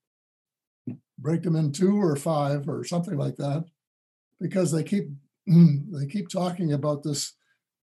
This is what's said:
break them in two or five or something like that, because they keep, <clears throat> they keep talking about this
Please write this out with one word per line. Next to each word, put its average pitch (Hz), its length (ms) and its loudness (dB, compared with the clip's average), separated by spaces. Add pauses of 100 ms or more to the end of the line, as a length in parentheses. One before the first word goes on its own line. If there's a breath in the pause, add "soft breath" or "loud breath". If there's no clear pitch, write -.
(1200)
break 160 240 -2
them 165 140 0
in 151 160 0
two 196 280 2
or 160 160 2
five 143 520 -2
or - 160 -6
something 175 320 -4
like 135 200 -4
that, 143 280 -4 (760)
because 175 320 0
they 156 100 0
keep, 165 260 -2 (180)
<clears throat> - 200 -20
they 156 600 6
keep 196 220 -6
talking 180 440 -2
about 147 300 -2
this - 320 -6 (560)